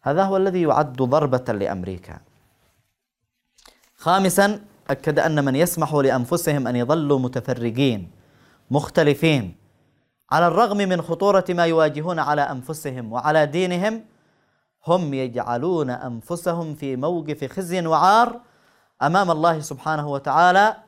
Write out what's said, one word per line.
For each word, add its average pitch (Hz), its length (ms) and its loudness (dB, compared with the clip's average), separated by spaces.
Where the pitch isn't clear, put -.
هذا 156 220 0
هو 196 140 0
الذي 185 240 0
يعد 143 320 2
ضربة 127 600 0
لأمريكا. 92 640 -6
خامسًا، 196 640 2
أكد 143 300 0
أن 151 260 2
من 131 100 0
يسمح 156 380 0
لأنفسهم 135 760 0
أن 120 80 -2
يظلوا 139 440 0
متفرقين 120 920 -2
مختلفين 143 840 0
على 165 160 4
الرغم 202 300 2
من 185 240 0
خطورة 185 480 2
ما 175 160 0
يواجهون 160 540 0
على 147 220 0
أنفسهم 127 720 -8
وعلى 151 320 2
دينهم، 180 560 -2
هم 165 260 0
يجعلون 131 760 -2
أنفسهم 160 880 -6
في 135 200 -6
موقف 151 580 -6
خزي 175 340 -6
وعار 208 520 4
أمام 175 300 2
الله 160 280 2
سبحانه 151 480 -6
وتعالى 175 680 4